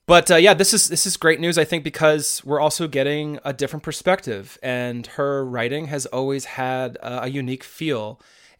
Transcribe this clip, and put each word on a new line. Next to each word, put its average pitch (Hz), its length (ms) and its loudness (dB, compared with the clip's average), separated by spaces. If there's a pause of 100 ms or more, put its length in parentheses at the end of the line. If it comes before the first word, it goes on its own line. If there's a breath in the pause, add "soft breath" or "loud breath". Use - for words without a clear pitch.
But, 170 240 6
uh, 175 60 8
yeah, 190 160 8
this 190 220 4
is, - 160 2
this 170 160 -2
is 185 100 -4
great 160 240 2
news, 165 160 0
I 156 80 4
think, 160 180 -4
because 151 600 0
we're 143 160 -2
also 156 260 0
getting 147 560 -2
a 139 120 -6
different 143 280 -6
perspective. 147 800 -4
And 123 440 -4
her 139 360 -2
writing 127 440 -4
has 139 180 -6
always 135 400 -4
had 127 520 -4
a, 123 280 -8
a 127 40 -6
unique 131 360 -6
feel. 120 560 -6 (400 soft breath)